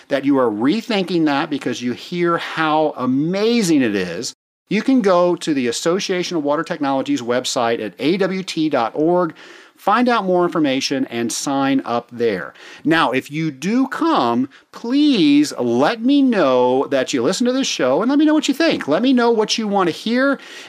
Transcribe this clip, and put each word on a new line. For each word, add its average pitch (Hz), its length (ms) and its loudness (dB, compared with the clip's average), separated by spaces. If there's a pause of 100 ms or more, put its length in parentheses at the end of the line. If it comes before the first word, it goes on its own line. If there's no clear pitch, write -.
that 135 160 -2
you 139 120 4
are 123 140 4
rethinking 175 760 0
that 147 240 0
because 127 320 -6
you 123 120 -4
hear 170 460 -2
how 156 580 0
amazing 170 840 2
it 107 120 0
is. 92 380 -4 (360)
You 202 120 0
can 262 200 2
go 180 360 2
to 165 160 -4
the 131 140 0
Association 180 680 -2
of 156 80 -4
Water 147 200 0
Technologies 139 580 -2
website 120 580 -2
at 104 200 -8
A 156 180 0
W 190 260 -2
T 156 260 -2
dot 120 260 0
org, 170 400 0 (400)
find 233 320 0
out 226 160 0
more 180 220 2
information, 135 640 -2
and 117 240 -4
sign 139 520 -2
up 117 260 -4
there. 104 440 -2 (320)
Now, 156 260 4
if 127 180 -2
you 156 220 -4
do 208 380 0
come, 214 600 0 (220)
please 214 880 2
let 131 420 0
me 277 200 4
know 135 640 2
that 131 260 -2
you 127 80 0
listen 185 240 0
to 247 80 0
this 262 140 -2
show 139 340 0
and 233 80 0
let 285 80 2
me 302 80 4
know 302 80 4
what 311 140 0
you 285 60 0
think. - 340 0
Let 151 140 2
me 262 100 2
know 240 180 4
what 214 280 0
you 220 100 -4
want 196 220 0
to 151 60 -4
hear, 254 440 0 (300)